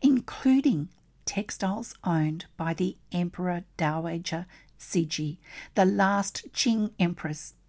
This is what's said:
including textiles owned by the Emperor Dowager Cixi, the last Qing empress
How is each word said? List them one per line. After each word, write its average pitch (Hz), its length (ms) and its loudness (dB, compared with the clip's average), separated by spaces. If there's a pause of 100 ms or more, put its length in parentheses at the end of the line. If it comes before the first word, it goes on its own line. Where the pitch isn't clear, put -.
including 262 880 4 (380)
textiles 208 640 -4 (120)
owned 160 400 0 (120)
by 165 160 -2
the 185 240 -2 (140)
Emperor 175 540 -2 (120)
Dowager 165 720 -4 (320)
Cixi, 156 600 -2 (360)
the 190 100 6
last 196 680 2
Qing 220 480 0
empress 170 540 -2 (140)